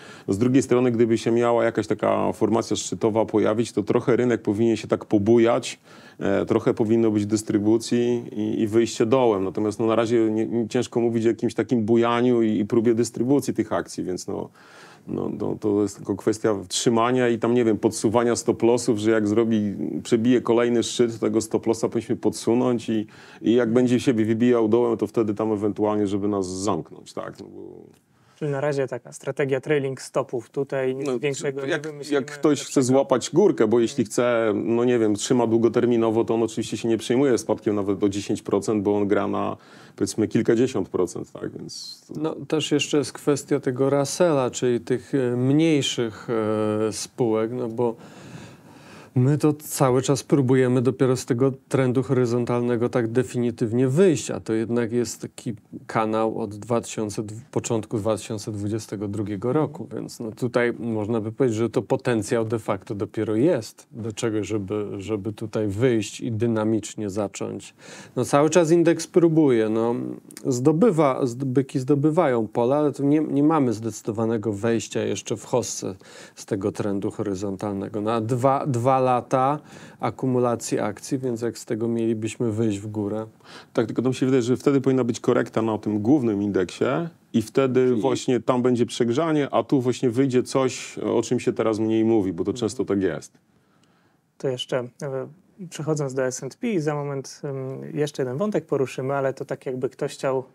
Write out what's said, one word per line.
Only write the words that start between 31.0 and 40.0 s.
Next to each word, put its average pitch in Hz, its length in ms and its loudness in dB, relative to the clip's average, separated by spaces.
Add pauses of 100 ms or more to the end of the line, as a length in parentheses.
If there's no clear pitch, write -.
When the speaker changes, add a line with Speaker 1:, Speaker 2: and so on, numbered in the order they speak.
Speaker 1:
No, 127 120 -2
Speaker 2:
większego 139 460 -4
nie - 60 -4
Speaker 1:
jak, 156 160 -4
Speaker 2:
wymyślimy, 143 340 -4
Speaker 1:
jak - 100 -6
ktoś 143 280 4
chce - 60 -8 (140)
Speaker 2:
lepszego. 135 60 6
Speaker 1:
złapać 131 480 2
górkę, 160 340 4
bo 120 120 4
jeśli 113 220 0
Speaker 2:
Mhm. 104 100 -4
Speaker 1:
chce, 117 440 2
no 110 280 0
nie 123 160 4
wiem, 107 160 2
trzyma 120 320 2
długoterminowo, 113 800 4
to 113 100 -2
on 117 80 2
oczywiście 110 340 -4
się 117 100 -4
nie 113 100 2
przejmuje 123 400 2
spadkiem 104 380 -2
nawet 101 280 -2
o 101 60 4
dziesięć 101 320 -4
procent, 104 420 0
bo 104 140 2
on 104 100 0
gra 101 200 0
na, 101 300 -4 (380)
powiedzmy, 101 320 -2